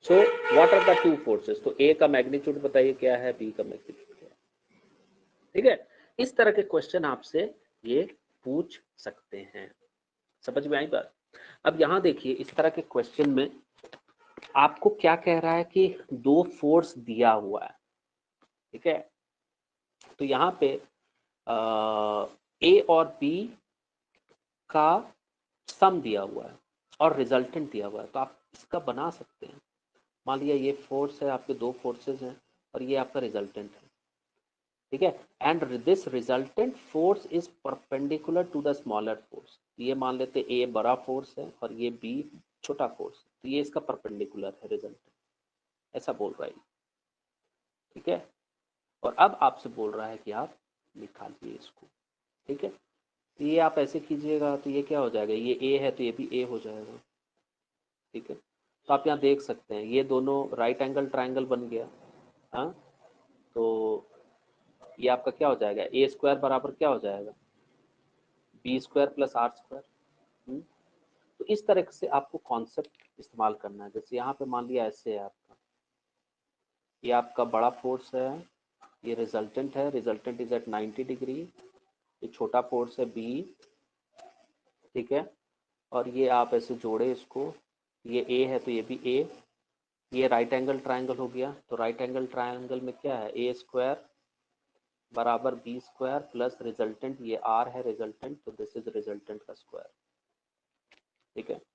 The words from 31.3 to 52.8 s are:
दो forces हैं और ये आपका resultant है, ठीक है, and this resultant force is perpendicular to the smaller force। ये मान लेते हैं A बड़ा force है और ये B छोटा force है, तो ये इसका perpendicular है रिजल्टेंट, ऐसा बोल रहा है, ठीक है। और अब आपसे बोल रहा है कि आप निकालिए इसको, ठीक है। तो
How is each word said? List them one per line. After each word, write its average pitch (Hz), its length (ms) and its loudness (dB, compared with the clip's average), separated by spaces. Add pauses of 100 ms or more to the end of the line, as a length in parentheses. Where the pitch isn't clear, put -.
दो 120 180 -4 (120)
forces 131 400 -6
हैं 127 120 -10 (380)
और 127 100 -8
ये 135 120 -2
आपका 131 240 -2
resultant 104 520 -6
है, - 180 -20 (1040)
ठीक 143 80 -2
है, 180 180 2 (240)
and 160 180 2 (240)
this 190 220 4
resultant 127 720 -2 (100)
force 185 440 2
is 170 160 -2 (160)
perpendicular 143 840 -2
to 151 160 -4
the 143 140 2
smaller 107 400 -4
force। - 420 -20 (220)
ये 127 160 -2
मान 127 220 -2
लेते 127 220 -2
हैं 123 180 -2
A 123 160 0
बड़ा 113 200 2 (120)
force 135 340 -6
है 156 120 -12 (120)
और 113 100 -8
ये 117 180 -4 (120)
B 113 100 -8 (500)
छोटा 143 240 -4
force - 300 -12
है, - 140 -20 (120)
तो 127 60 -10
ये 143 120 -2
इसका 143 200 -6
perpendicular 101 720 -8 (100)
है 107 60 -18
रिजल्टेंट, - 440 -10 (800)
ऐसा - 200 -8
बोल 104 260 -6
रहा - 80 -8
है, - 60 -14 (1400)
ठीक - 140 -8
है। 175 160 -4 (800)
और 120 160 -4
अब 196 220 6
आपसे 131 280 0
बोल 110 220 -6
रहा 110 160 -8
है 110 100 -12
कि 107 160 -12
आप 131 240 -8 (380)
निकालिए - 580 -18
इसको, - 340 -20 (600)
ठीक 139 140 -6
है। 196 60 -6
तो - 760 -16